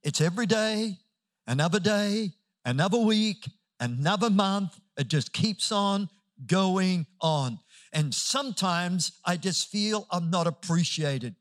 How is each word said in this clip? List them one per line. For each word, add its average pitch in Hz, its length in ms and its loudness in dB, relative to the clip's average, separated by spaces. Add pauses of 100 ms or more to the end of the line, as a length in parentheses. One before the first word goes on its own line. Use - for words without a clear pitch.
It's 147 160 -2
every 180 260 2
day, 214 540 0 (480)
another 160 320 2
day, 208 540 0 (320)
another 160 320 2
week, 214 520 2 (300)
another 151 500 0
month. 196 480 0 (200)
It 139 100 -2
just 151 240 0
keeps - 400 -2
on 202 380 0 (360)
going 185 640 2 (140)
on. 143 400 0 (320)
And 151 200 0
sometimes 185 1000 -2 (100)
I 180 140 0
just 180 320 -4
feel 208 420 -2
I'm 170 180 -2
not 170 180 0
appreciated. 151 920 -2